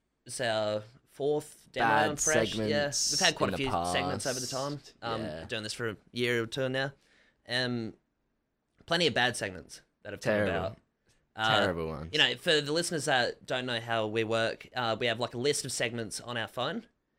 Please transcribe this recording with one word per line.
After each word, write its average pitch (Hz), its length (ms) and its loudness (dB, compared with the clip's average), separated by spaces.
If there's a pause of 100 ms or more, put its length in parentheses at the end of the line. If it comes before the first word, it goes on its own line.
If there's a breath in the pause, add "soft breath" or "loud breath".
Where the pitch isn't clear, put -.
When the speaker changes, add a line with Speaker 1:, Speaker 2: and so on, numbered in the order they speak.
(260)
Speaker 1:
it's 120 140 -10
our 107 440 2 (280)
fourth 147 640 -2
demo 117 160 2
Speaker 2:
Bad 110 220 6
Speaker 1:
on - 40 -4
Fresh. 113 400 2
Yeah, 143 360 0
Speaker 2:
segments - 200 0
Speaker 1:
we've - 80 0
had 175 160 4
quite 147 140 2
Speaker 2:
in 185 60 0
Speaker 1:
a - 20 -2
Speaker 2:
the 139 60 -2
Speaker 1:
few 92 280 0
segments - 340 0
over 131 140 0
the 123 80 -4
time. 139 300 -4
Speaker 2:
past. - 240 -20
Speaker 1:
Um, 113 220 -4
Speaker 2:
Yeah. 80 260 -8
Speaker 1:
doing 110 140 -4
this 107 100 -6
for 117 160 -4
a 98 80 -6 (160)
year 120 280 2
or 113 40 -2
two 131 240 -2
now. 135 240 -2 (560 soft breath)
Um, 120 460 -2 (880)
plenty 170 220 2
of 120 60 2
bad 123 220 2
segments - 460 -8 (220)
that 104 100 -10
have 95 80 -10
come 117 140 2
Speaker 2:
Terrible. 104 220 4
Speaker 1:
about. 95 200 -4 (580)
Uh, 110 240 4
Speaker 2:
Terrible 85 300 0
ones. 80 240 -8
Speaker 1:
you 151 60 0
know, 127 200 4
for 151 220 2
the 143 100 -4
listeners 160 340 -2
that 127 400 2
don't 127 200 -2
know 120 160 -2
how 113 260 0
we 113 160 2
work, 113 500 0
uh, 113 240 0
we 123 100 -2
have, 113 120 0
like, 120 140 -2
a 123 40 -6
list 139 280 0
of 127 80 -6
segments 117 480 -4
on 120 160 -8
our 110 100 -2
phone. 156 380 -4 (340)